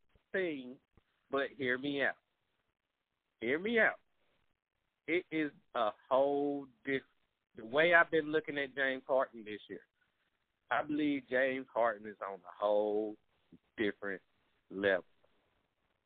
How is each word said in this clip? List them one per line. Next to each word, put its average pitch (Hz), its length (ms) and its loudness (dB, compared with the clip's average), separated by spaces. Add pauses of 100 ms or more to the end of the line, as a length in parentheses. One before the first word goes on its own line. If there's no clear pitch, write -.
(320)
thing, 143 440 -4 (540)
but 135 260 -2
hear 127 220 0
me 139 240 -2
out. 107 140 0 (1200)
Hear 127 180 0
me 220 200 -2
out. 175 200 2 (1080)
It 170 240 -2
is 156 220 -4 (220)
a 110 160 0 (180)
whole 143 580 2 (180)
diff-, 135 180 -2 (540)
the 113 80 -14
way 156 300 4
I've 170 160 6
been 151 220 0
looking 151 260 -2
at 135 160 -6
James 131 320 -2
Harden 127 380 -2
this 104 240 -12
year, 90 120 -12 (920)
I 139 100 2
believe 147 480 -2
James 131 440 0
Harden 110 340 0
is 101 80 -14 (100)
on 98 80 -8
a 90 300 -8
whole 104 520 2 (600)
different 101 440 -2 (500)
level. 95 340 2 (1000)